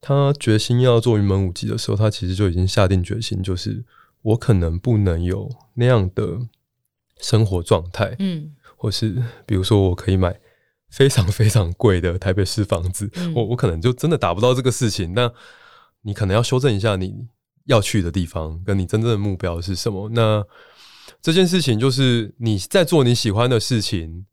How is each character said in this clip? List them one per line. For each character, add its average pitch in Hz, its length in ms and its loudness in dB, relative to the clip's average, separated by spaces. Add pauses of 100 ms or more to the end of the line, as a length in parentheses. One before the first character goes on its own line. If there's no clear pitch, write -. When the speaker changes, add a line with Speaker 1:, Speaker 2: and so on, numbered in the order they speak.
Speaker 1:
他 139 380 2
决 107 200 2
心 120 220 0
要 123 200 4
做 110 180 2
云 104 60 2
门 98 220 2
舞 87 60 -4
集 110 140 -8
的 110 100 -4
时 - 140 -6
候， 107 60 0
他 107 140 2
其 92 180 -6
实 92 60 -2
就 101 140 2
已 87 40 0
经 92 140 2
下 98 200 2
定 92 160 2
决 110 180 -6
心， 101 220 -6
就 92 140 -4
是 104 280 -8 (380)
我 110 140 2
可 120 160 0
能 85 260 0
不 117 200 0
能 87 240 0
有 98 280 -4 (240)
那 120 120 0
样 107 280 2
的 101 240 -4 (840)
生 110 240 2
活 95 180 -2
状 87 300 2
态， 101 260 -4
Speaker 2:
嗯。 165 340 -6 (240)
Speaker 1:
或 110 140 -4
是 110 320 -2 (240)
比 104 80 -4
如 95 100 0
说 98 240 4
我 90 60 2
可 - 180 -2
以 98 40 4
买 90 220 0 (520)
非 135 180 4
常 104 180 2
非 104 220 2
常 92 240 2
贵 92 280 2
的 87 180 -2
台 95 140 -2
北 95 120 2
市 101 200 -2
房 87 180 -2 (100)
子， 104 220 -6
Speaker 2:
嗯。 175 200 -4
Speaker 1:
我， 120 120 0
我 120 100 -2
可 123 100 -2
能 82 140 -2
就 123 120 2
真 151 180 -2
的 151 80 0
达 87 160 0
不 92 60 -4
到 123 120 4
这 127 80 0
个 127 100 0
事 113 200 -2
情。 90 240 -6
那 120 180 0 (720)
你 107 100 -8
可 101 140 -2
能 95 100 2
要 117 60 2
修 131 160 0
正 131 140 2
一 101 60 0
下 104 180 0
你 98 300 -8 (380)
要 123 160 4
去 104 220 0
的 85 100 -4
地 87 140 0
方， 80 380 -8
跟 98 140 0
你 95 80 -2
真 107 140 -2
正 117 100 0
的 110 60 0
目 101 200 -2
标 87 240 -6
是 92 140 -6
什 104 180 -4
么。 98 180 -8
那 110 340 2 (800)
这 165 100 0
件 185 160 4
事 180 120 2
情 117 200 0
就 135 100 2
是 123 480 0
你 113 200 0
在 170 260 2
做 156 180 4
你 123 120 4
喜 110 180 0
欢 117 160 2
的 123 100 2
事 110 220 0
情 85 520 -6